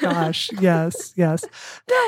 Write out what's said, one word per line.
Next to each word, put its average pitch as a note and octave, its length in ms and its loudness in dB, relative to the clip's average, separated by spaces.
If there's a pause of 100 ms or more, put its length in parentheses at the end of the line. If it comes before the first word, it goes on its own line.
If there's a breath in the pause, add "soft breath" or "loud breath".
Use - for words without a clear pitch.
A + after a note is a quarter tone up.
gosh. E3 480 0 (100)
Yes, E3+ 560 0
yes. E3+ 280 0 (460 loud breath)
No, B4+ 60 4 (120)